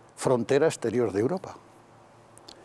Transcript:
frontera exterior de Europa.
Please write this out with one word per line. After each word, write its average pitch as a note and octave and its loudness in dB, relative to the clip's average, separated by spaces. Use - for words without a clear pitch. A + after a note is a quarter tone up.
frontera C3 2
exterior A#2 -2
de G2 -2
Europa. D3 -4